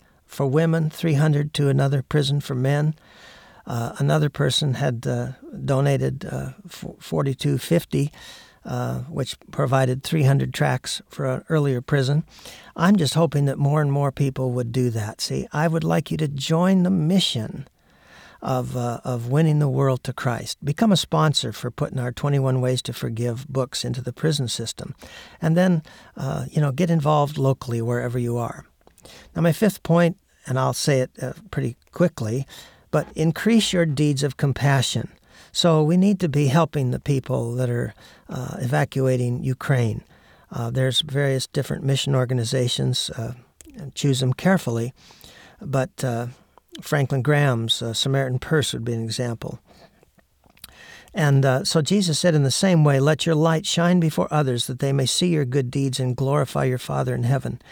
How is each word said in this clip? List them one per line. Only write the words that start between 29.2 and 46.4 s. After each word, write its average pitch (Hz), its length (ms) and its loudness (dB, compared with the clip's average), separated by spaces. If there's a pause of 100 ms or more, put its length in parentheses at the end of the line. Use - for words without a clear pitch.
Now, 165 60 0
my 165 100 4
fifth 202 320 0
point, 170 340 4 (280)
and 131 120 -2
I'll 131 160 0
say 135 280 2
it, 127 100 -4 (100)
uh, 131 120 -6 (180)
pretty 131 240 -4 (160)
quickly, 135 540 -2 (460)
but 151 220 0
increase 214 600 2
your 170 120 2
deeds 147 380 0
of 139 140 -2
compassion. 135 720 0 (420)
So 156 320 4
we 165 140 4
need 196 240 4
to 175 80 0
be 143 180 2
helping 139 440 2
the 127 80 -4
people 127 560 -2
that 127 140 0
are, 120 240 -4 (360)
uh, - 300 -8
evacuating 127 840 0
Ukraine. 123 600 0 (480)
Uh, 117 180 -6
there's 131 320 0
various 139 460 0
different - 360 -4
mission 139 320 0
organizations, 127 960 0
uh, 123 220 -8 (640)
choose 135 240 2
them 127 140 2
carefully, 123 600 0 (680)
but, 135 420 -4
uh, 120 240 -2 (540)